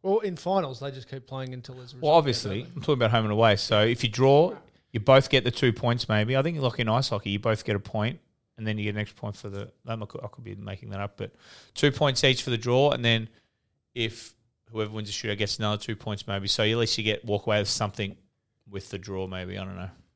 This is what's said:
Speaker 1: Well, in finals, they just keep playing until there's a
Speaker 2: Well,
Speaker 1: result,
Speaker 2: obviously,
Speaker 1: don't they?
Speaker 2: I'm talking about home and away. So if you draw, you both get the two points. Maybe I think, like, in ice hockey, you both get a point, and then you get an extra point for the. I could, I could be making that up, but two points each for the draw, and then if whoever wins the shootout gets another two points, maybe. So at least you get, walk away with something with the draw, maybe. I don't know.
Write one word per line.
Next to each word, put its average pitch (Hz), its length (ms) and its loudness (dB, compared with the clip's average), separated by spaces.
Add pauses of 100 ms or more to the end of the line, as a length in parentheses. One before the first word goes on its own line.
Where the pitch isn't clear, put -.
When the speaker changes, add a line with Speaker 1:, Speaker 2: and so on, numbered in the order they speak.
Speaker 1:
Well, 196 160 2
in 196 180 -4
finals, 156 440 -2
they 139 100 -8
just 131 180 -16
keep 131 180 -14
playing 131 280 -10
until 127 220 -16
there's 127 180 -20
a - 20 -20
Speaker 2:
Well, 147 160 2
Speaker 1:
result, 165 60 10
Speaker 2:
obviously, 110 440 2
Speaker 1:
don't 160 80 -14
they? - 60 -20
Speaker 2:
I'm - 60 -8
talking 151 120 2
about 120 160 4
home 113 140 4
and 107 80 0
away. 107 240 6
So 104 260 2
if 113 220 2
you 113 60 0
draw, 139 440 6 (380)
you 120 80 -2
both 135 300 6
get 131 140 4
the 123 60 2
two 120 220 2
points. 120 360 -2
Maybe 107 280 2
I 135 60 2
think, 165 180 -2
like, 127 180 -2
in 117 100 0
ice 123 200 2
hockey, 101 220 -4
you 101 80 -2
both 110 260 0
get 107 100 0
a 98 60 0
point, 113 400 -4 (380)
and 110 80 -8
then 107 120 -2
you 104 60 -4
get 107 120 -4
an 107 40 -4
extra - 180 -8
point 104 180 -10
for - 120 -14
the. 98 220 -12 (160)
I 117 100 -6
could, 104 260 -12
I - 60 -12
could - 160 -18
be 101 120 -12
making 101 340 -14
that 98 100 -8
up, 101 160 -8
but - 160 -10 (420)
two 147 160 2
points 135 320 0
each 131 200 2
for - 80 -6
the 117 80 0
draw, 123 320 4
and 127 140 -2
then 113 240 2 (680)
if 113 400 -6 (360)
whoever 110 200 -4
wins 107 180 -8
the 104 40 -8 (160)
shootout 101 100 -4
gets 104 200 -2
another 107 220 -2
two 110 160 -8
points, 104 300 -10
maybe. 98 220 -6
So - 160 0
at 110 120 2
least 117 220 0
you 110 60 -6
get, 107 200 -2
walk 104 220 -2
away 104 140 2
with 98 80 -2
something 98 480 -4 (520)
with 98 220 -12
the 98 80 -8
draw, 95 280 -8
maybe. 92 320 -10
I 95 60 -10
don't 95 120 -12
know. 90 140 -12 (260)